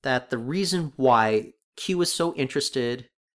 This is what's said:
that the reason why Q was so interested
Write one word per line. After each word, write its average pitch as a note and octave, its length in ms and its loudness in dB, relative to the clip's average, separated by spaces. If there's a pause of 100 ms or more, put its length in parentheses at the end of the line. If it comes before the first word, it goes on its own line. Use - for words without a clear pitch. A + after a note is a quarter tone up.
that B2+ 280 -2
the B2 80 -4
reason E3+ 580 -4
why A2 560 4 (240)
Q F3+ 220 -4
was E3+ 140 0
so E3+ 220 -2
interested B2+ 760 -4 (260)